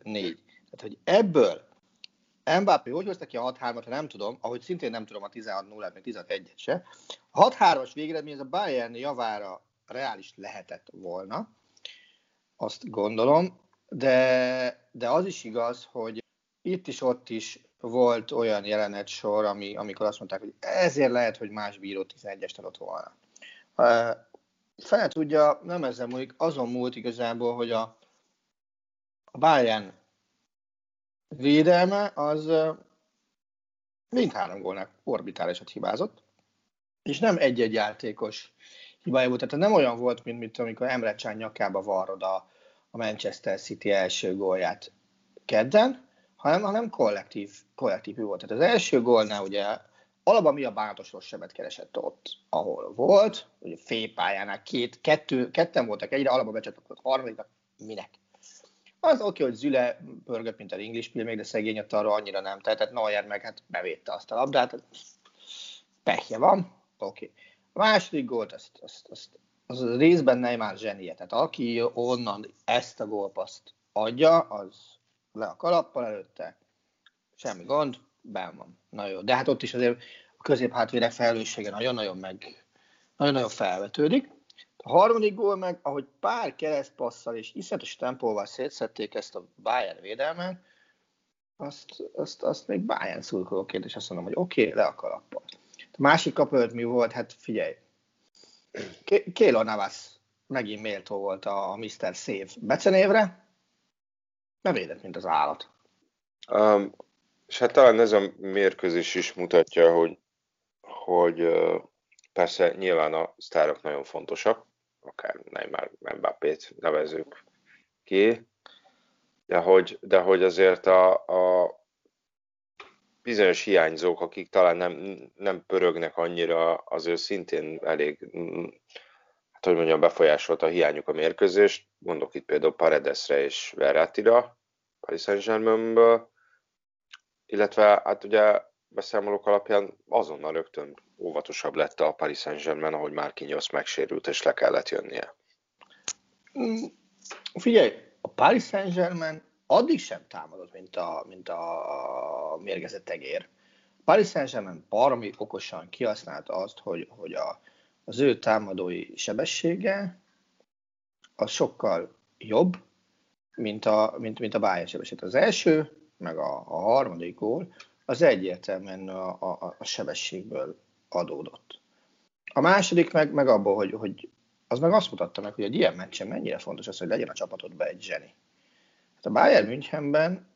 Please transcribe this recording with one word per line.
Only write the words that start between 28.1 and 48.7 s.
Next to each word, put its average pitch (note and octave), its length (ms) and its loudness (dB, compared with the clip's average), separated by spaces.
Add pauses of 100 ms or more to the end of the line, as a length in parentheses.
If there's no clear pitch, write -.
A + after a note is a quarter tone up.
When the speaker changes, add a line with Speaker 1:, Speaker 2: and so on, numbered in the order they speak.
Speaker 1:
a - 60 -18
Bayern A#2+ 580 2 (1400)
védelme F3 800 4
az, D3+ 320 -2
ö, D#3+ 240 2 (1400)
mindhárom G#2 520 -2
gólnál F#2+ 280 -8 (140)
orbitálisat F#2 640 -6
hibázott, G#2+ 540 -6 (800)
és C#3+ 160 -6
nem G3 200 4
egy-egy A#2+ 340 2
játékos G#2+ 800 -6 (500)
hibája C3 240 2
volt. B2 120 0
Tehát D3+ 260 -2
nem G#3+ 80 4
olyan B2+ 260 4
volt, A#2+ 240 -2
mint, A#2+ 160 -10
mint A2+ 180 -12
amikor A#2 300 -4
Emre A#2 280 -2
Can G#2+ 200 -10
nyakába G#2+ 460 -4
varrod F#2+ 420 -4
a, F#2+ 120 0 (540)
a - 80 -16
Manchester G#2 640 -6
City G2+ 320 -4
első F#2 440 0
gólját F#2 560 -2 (540)
kedden, G#3 640 2 (280)
hanem, D#3+ 260 2
hanem G#3+ 280 -2
kollektív, G2+ 600 -2 (240)
kollektív G#2 420 -4
volt. G2+ 240 -6
Tehát A2+ 220 -2
az G3+ 80 6